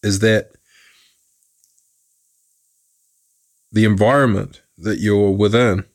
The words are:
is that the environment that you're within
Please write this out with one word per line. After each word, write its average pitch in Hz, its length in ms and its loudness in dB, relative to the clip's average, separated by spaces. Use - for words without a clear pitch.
is 101 180 -4
that 110 320 0
the 107 120 0
environment 107 760 0
that 92 220 -8
you're 101 320 0
within 104 520 0